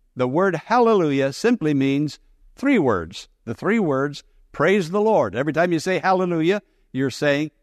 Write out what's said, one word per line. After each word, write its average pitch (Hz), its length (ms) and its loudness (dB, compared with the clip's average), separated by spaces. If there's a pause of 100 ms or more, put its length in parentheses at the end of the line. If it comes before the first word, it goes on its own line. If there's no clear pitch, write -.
(160)
the 127 120 0
word 170 280 2
hallelujah 165 760 2
simply 156 440 0
means 139 420 0 (380)
three 269 240 2
words. 95 500 -2 (140)
The 113 100 -10
three 185 240 -2
words, 147 460 -2 (300)
praise 175 360 0
the 202 120 -2
Lord. 160 340 0
Every 143 180 -2
time 170 180 0
you 165 60 0
say 185 220 -2
hallelujah, 180 640 0 (280)
you're 131 200 -2
saying 147 400 -2 (120)